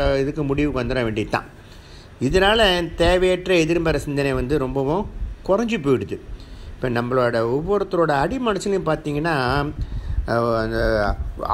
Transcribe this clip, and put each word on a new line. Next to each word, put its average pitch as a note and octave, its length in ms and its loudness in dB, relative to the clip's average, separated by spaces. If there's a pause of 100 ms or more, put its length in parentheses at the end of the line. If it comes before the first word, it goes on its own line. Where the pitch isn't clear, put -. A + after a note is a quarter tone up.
(180)
இதுக்கு D3 260 -2
முடிவுக்கு C#3 360 0
வந்துட B2 240 0
வேண்டியது G#2+ 260 -2
தான். - 180 -4 (720)
இதனால F#3+ 400 4 (360)
தேவையற்ற F3+ 580 4
எதிர்மறை E3 460 2
சிந்தனை C#3 320 0
வந்து B2+ 260 0
ரொம்பவும் C3+ 460 0 (400)
குறைஞ்சு G#3+ 340 2
போயிடுது. C3 380 0 (520)
இப்ப - 200 -6
நம்மளோட A#2+ 480 0 (120)
ஒவ்வொருத்தரோட E3+ 640 0
அடி D#3+ 280 0
மனசுலையும் G3 500 -2
பார்த்தீங்கன்னா, D3 480 -2 (920)
அஹ், A#2 280 2
அந்த A2+ 240 -2 (720)